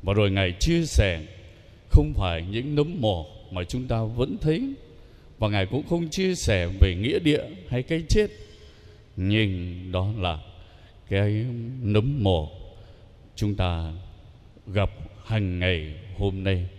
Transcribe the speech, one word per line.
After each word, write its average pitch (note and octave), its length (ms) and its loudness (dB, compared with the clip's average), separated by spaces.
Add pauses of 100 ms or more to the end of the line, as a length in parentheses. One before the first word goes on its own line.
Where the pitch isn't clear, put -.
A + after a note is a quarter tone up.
Và G2 100 -2
rồi G2+ 180 4
Ngài F#2+ 300 2
chia E3 240 4
sẻ F#2 380 2 (680)
không D3+ 240 8
phải E2+ 360 0
những B2+ 240 -4
nấm D3+ 260 2
mồ F#2 260 0 (240)
mà F2+ 140 -4
chúng B2 240 -6
ta A2+ 140 0
vẫn A#2+ 380 -2
thấy, G#3 340 0 (640)
và G#2+ 100 0
Ngài G2+ 180 0
cũng C3+ 200 -4
không E3+ 220 -2
chia F#3 260 0
sẻ F#2+ 340 0 (120)
về F#2 140 6
nghĩa A2 240 0
địa D3+ 260 2 (240)
hay B2+ 140 -2
cái E3 260 -2
chết, G#3 220 4 (880)
nhưng F#2 600 0 (140)
đó F#2 260 0
là F2 200 -2 (720)
cái G#2 380 0 (340)
nấm A2+ 420 2
mồ E2 280 2 (840)
chúng G#2 180 0
ta E2+ 380 -2 (760)
gặp G2 240 0 (340)
hàng G2 340 -2
ngày E2 360 -2 (240)
hôm F#2+ 260 -2
nay F#2 240 0 (100)